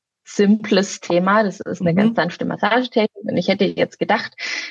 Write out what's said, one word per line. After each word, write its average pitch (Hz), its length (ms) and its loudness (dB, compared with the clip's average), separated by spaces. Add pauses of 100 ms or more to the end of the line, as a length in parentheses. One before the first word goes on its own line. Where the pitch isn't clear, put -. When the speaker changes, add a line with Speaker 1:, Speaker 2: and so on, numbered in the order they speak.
(240)
Speaker 1:
simples 202 800 2
Thema. 190 420 2
Das 185 180 -4
ist - 200 -8
eine 170 120 2
Speaker 2:
Mhm. 175 40 2
Speaker 1:
ganz 220 180 2
sanfte 170 300 -4
Massagetechnik. 220 800 -2
Und - 120 -2
ich 180 100 0
hätte 196 180 2
jetzt - 320 -2
gedacht, - 380 -2 (360)